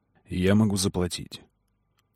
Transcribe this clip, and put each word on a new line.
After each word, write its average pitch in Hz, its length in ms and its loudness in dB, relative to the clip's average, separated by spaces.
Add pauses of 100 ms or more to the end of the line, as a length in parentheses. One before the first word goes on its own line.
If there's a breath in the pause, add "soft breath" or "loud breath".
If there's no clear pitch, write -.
(260)
«Я 92 280 2
могу 104 220 2
заплатить». 90 680 -6 (720)